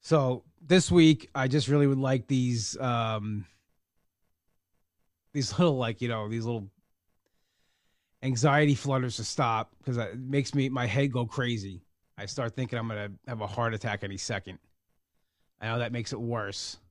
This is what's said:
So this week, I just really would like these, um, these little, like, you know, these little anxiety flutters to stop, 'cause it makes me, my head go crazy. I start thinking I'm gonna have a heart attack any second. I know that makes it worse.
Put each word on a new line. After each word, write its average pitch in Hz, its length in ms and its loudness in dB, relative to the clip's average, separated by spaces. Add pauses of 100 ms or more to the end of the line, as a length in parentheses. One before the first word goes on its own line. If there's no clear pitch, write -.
So 131 420 2 (180)
this 175 300 4
week, 160 460 8
I 131 100 0
just 131 220 0
really 143 180 6
would 139 100 4
like 131 300 0
these, 123 540 0
um, 110 680 -2 (1900)
these 135 240 -2
little, 165 200 4
like, 117 240 -4
you 120 80 -2
know, 110 200 -4
these 113 160 -4
little 110 240 -6 (1600)
anxiety 143 500 4
flutters 127 440 -2
to 113 60 -6
stop, 113 480 -2 (120)
'cause 123 140 -2
it 107 200 -6
makes 131 340 -2
me, 135 160 0
my 123 180 -2
head 131 260 0
go 123 120 0
crazy. 110 560 -6 (380)
I 101 80 -12
start 117 300 -6
thinking 127 200 -4
I'm 113 120 -4
gonna 104 240 -8 (160)
have 117 120 -8
a 104 60 -4
heart 113 260 -2
attack 104 300 -6
any 98 140 -8
second. 98 420 -8 (1040)
I 110 80 -6
know 113 100 -2
that 120 140 -4
makes 120 200 -6
it 110 80 -8
worse. 117 580 -6 (120)